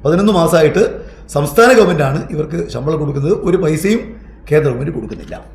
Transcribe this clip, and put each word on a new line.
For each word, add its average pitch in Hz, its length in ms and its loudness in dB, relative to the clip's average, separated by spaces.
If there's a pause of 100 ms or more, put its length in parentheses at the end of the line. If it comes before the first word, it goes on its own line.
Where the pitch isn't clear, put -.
പതിനൊന്ന് 196 280 2
മാസമായിട്ട് 165 680 2 (280)
സംസ്ഥാന 226 440 4
ഗവൺമെന്റാണ് 160 580 2
ഇവർക്ക് 151 380 -6
ശമ്പളം 147 300 -4
കൊടുക്കുന്നത്, 143 340 -2
ഒരു 180 240 0
പൈസയും 185 420 0 (520)
കേന്ദ്ര 147 180 4
ഗവൺമെന്റ് 127 220 -4
കൊടുക്കുന്നില്ല. - 640 -12